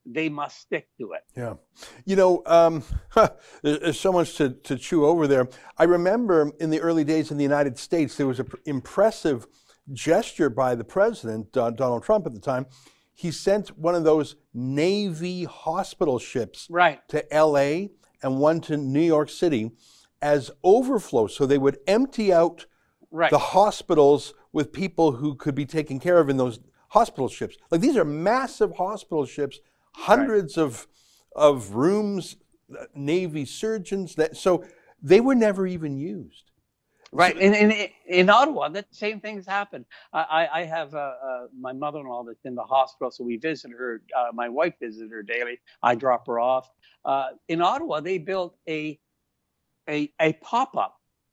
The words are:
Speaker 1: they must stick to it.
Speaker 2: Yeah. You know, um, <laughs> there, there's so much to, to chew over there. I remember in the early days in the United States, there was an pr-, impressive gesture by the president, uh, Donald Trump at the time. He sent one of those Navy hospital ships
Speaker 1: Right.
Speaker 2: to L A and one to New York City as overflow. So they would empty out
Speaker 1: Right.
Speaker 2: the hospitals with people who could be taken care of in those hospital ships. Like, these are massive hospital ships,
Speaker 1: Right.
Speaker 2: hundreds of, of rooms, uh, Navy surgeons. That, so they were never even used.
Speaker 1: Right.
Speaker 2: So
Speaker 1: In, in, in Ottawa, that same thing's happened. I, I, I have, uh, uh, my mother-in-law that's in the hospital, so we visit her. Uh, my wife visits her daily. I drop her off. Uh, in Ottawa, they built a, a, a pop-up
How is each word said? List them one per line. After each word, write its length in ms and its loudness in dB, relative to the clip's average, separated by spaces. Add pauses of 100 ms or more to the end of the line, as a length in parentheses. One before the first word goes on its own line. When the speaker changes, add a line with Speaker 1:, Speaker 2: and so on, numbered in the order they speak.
Speaker 1:
they 220 -4
must 320 -8
stick 300 -8 (100)
to 140 -12
it. 80 -12 (140)
Speaker 2:
Yeah. 180 -8 (500)
You 140 0
know, 280 6
um, 380 6 (160)
<laughs> 160 -16
there, 160 6 (480)
there's 200 -2
so 120 2
much 240 0
to, 140 2
to 280 -8
chew 280 0
over 220 4
there. 200 4 (300)
I 80 6
remember 720 4
in 120 -2
the 100 0
early 240 0
days 260 -2
in 60 -6
the 60 0
United 360 0
States, 380 -2
there 100 0
was 140 -2
an 60 -10
pr-, 180 -16
impressive 840 -2 (460)
gesture 560 0
by 260 0
the 80 -6
president, 720 -4
uh, 160 0
Donald 320 -4
Trump 220 0
at 80 -10
the 80 -16
time. 240 -4 (480)
He 180 -8
sent 460 -2
one 180 0
of 80 0
those 320 2 (180)
Navy 920 -4
hospital 760 -4
ships 500 -8
Speaker 1:
Right. 380 2
Speaker 2:
to 260 -6
L 240 4
A 320 0 (320)
and 180 -2
one 220 4
to 140 -6
New 240 -2
York 300 2
City 420 -2 (500)
as 300 0 (140)
overflow. 640 4
So 180 -2
they 120 4
would 300 0
empty 460 2
out 320 2 (440)
Speaker 1:
Right. 200 0
Speaker 2:
the 80 6
hospitals 960 4 (180)
with 220 -4
people 400 -2
who 220 -4
could 200 -4
be 100 -4
taken 340 -6
care 180 2
of 120 6
in 80 0
those 220 -2 (300)
hospital 400 2
ships. 260 -10 (160)
Like, 80 2
these 160 2
are 80 4
massive 720 -2
hospital 500 -4
ships, 340 -8 (360)
Speaker 1:
Right. 100 -14
Speaker 2:
hundreds 520 2
of, 300 -2 (480)
of 400 4
rooms, 600 0 (380)
uh, 100 -16 (100)
Navy 500 -4
surgeons. 720 -8
That, 200 -2
so 280 0 (360)
they 220 6
were 140 2
never 320 2
even 280 -6
used. 540 -12 (640)
Speaker 1:
Right. 240 2
Speaker 2:
So 60 -8
Speaker 1:
In, 120 6
in, 360 2 (180)
in 240 4
Ottawa, 380 4
that 200 -10
same 300 -8
thing's 260 -12
happened. 400 -6 (260)
I, 120 -2
I, 380 0
I 20 -6
have, 320 -8
uh, 20 -10
uh, 500 -8 (120)
my 140 -10
mother-in-law 500 -8
that's 220 -18
in 100 -10
the 80 -6
hospital, 480 -2
so 120 -14
we 140 -6
visit 340 -8
her. 300 -10 (160)
Uh, 160 -2
my 160 -6
wife 320 -2
visits 300 -14
her 100 -14
daily. 380 -8 (240)
I 100 2
drop 320 -2
her 140 -4
off. 280 -2 (380)
Uh, 220 -2 (200)
in 140 -4
Ottawa, 380 -2
they 180 -6
built 380 -8 (120)
a, 320 -8 (880)
a, 320 -4
a 140 2
pop-up 640 -4 (320)